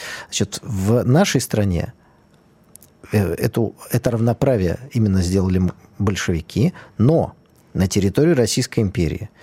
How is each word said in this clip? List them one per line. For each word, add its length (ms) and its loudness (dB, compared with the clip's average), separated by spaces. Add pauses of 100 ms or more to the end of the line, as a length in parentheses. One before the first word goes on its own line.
(280)
Значит, 340 -6
в 420 0
нашей 380 2
стране, 520 -2 (1160)
э, 220 0
эту, 400 -2 (160)
это 220 0
равноправие 680 0 (140)
именно 320 2
сделали 340 0
м-, 140 2 (260)
большевики, 760 -2 (260)
но 340 2 (400)
на 140 2
территории 480 2
Российской 460 0
империи 500 -2 (120)